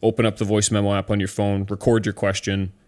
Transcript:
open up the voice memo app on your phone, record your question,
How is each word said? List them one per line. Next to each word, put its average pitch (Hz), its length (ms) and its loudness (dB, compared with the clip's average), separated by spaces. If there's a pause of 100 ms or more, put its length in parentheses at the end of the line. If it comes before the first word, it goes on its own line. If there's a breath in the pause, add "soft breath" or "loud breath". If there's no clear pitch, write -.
open 113 240 2
up 104 100 -2
the 113 80 -2
voice 104 260 2
memo 101 240 2
app 98 160 -2
on 104 80 0
your 92 100 -2
phone, 101 400 -2
record 107 380 2
your 104 60 0
question, 98 600 -2 (160)